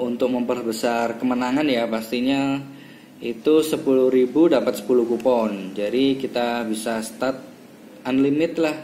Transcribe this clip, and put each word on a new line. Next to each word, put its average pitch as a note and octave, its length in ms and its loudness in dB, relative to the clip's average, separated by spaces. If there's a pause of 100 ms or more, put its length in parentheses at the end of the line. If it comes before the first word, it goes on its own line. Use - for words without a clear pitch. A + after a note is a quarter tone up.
untuk A#2+ 240 0
memperbesar A#2 880 -2
kemenangan B2+ 560 0
ya. A#2 160 0
Pastinya C3+ 720 -2 (560)
itu D3+ 480 2
sepuluh C3 480 2
ribu C3 320 4
dapat B2+ 320 2
sepuluh B2 320 2
kupon. A2 640 0
Jadi B2+ 480 0
kita A#2+ 480 -2
bisa A2 320 -4
start B2+ 400 -6 (640)
unlimited C#3+ 560 0
lah, D#3 220 0